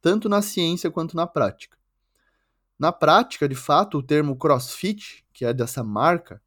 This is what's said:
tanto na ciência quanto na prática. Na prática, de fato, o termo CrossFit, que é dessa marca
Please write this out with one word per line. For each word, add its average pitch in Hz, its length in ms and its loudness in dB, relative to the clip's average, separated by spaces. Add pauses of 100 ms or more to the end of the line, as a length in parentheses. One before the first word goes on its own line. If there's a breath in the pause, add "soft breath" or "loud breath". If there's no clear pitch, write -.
tanto 214 260 0
na 208 140 2
ciência 175 500 -4
quanto 165 240 -6
na 170 100 -2
prática. - 520 -4 (1000)
Na 156 140 0
prática, 165 560 4
de 135 80 -4
fato, 151 440 0
o 131 40 -6
termo 147 320 2
CrossFit, 151 960 -2
que - 140 -8
é 120 80 0
dessa 123 300 -4
marca 113 640 -2